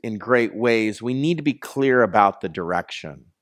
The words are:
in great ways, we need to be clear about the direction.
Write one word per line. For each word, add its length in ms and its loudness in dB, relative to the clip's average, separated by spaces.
in 160 -8
great 360 2
ways, 480 0
we 120 -4
need 220 0
to 60 -6
be 100 0
clear 500 0
about 380 4
the 80 -6
direction. 760 -8